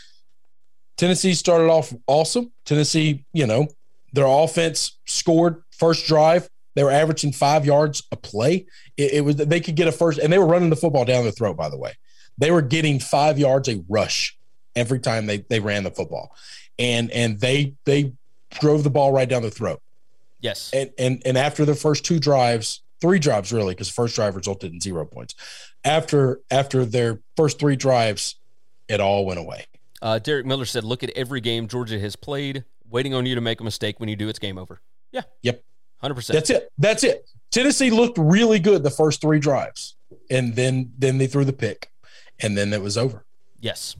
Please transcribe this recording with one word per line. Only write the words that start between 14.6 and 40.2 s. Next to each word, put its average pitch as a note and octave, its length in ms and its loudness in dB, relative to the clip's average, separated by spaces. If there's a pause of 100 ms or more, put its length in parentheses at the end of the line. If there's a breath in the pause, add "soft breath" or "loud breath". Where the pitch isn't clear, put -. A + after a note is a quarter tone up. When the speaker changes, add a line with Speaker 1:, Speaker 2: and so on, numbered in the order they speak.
Speaker 1:
every A#2+ 240 0
time A2+ 260 -4
they, G#2 140 -2
they A2+ 200 -2
ran G2+ 240 -2
the F2+ 80 -6
football. E2 420 -10 (460 loud breath)
And, A#2 320 -2
and A2+ 300 -2
they, C3+ 340 0 (100)
they C#3+ 280 0 (380)
drove D3+ 340 2
the D3 40 2
ball C#3 220 2
right C3+ 160 2
down B2 140 -2
their A2 100 -6
throat. F#2+ 300 -6 (580)
Speaker 2:
Yes. - 340 -8
Speaker 1:
And, C4+ 240 -2
and, B2+ 280 -2
and B2+ 120 0
after D3 280 0
the D3 100 2
first D3 300 -2
two E3+ 140 0
drives, B2 640 0 (180)
three F3+ 180 4
drives A2 320 0
really, G2 240 -2
'cause F#2 120 -10
the - 60 -12
first A#2+ 220 -2
drive G#2 200 0
resulted F#2+ 380 -8
in E2+ 60 -14
zero E2+ 260 -6
points. A#1+ 300 -16 (480 loud breath)
After, C#3+ 580 0 (100)
after C3+ 340 0
their A#2 340 -2 (160)
first D3+ 240 0
three D3 160 2
drives, A#2+ 600 0 (520)
it G#2 120 -2
all G2+ 260 0
went F2+ 140 -6
away. E2+ 260 -14 (360)
Speaker 2:
Uh, A2+ 180 -2
Derek C#3 260 -4
Miller C3 200 -4
said, A#2 180 -6
"Look A#2+ 200 -6
at A#2 120 -6
every B2+ 260 -6
game A#2 260 -4
Georgia A2+ 320 -6
has G2+ 160 -8
played. C#3 500 -8 (220)
Waiting C3 280 -4
on B2+ 100 -2
you B2+ 100 -2
to A#2+ 60 -4
make A2+ 200 -4
a - 20 -12
mistake. G#2 360 -6
When A2+ 100 -8
you G#2+ 60 -6
do, G#2 140 -6
it's G#2+ 80 -10
game G2 200 -10
over." F2+ 240 -18 (300)
Yeah. B3+ 100 -8 (200)
Speaker 1:
Yep. A#2+ 220 -4 (340)
Speaker 2:
Hundred C3+ 180 -8
percent. A2+ 200 -4
Speaker 1:
That's D#3 160 0
it. - 260 -2
That's A3 260 2
it. - 240 0 (220)
Tennessee C4 400 2
looked A#3 300 2
really G#3 400 4
good F3 240 4
the C#3 80 0
first D#3 300 0
three D3+ 180 2
drives, - 560 -4 (340)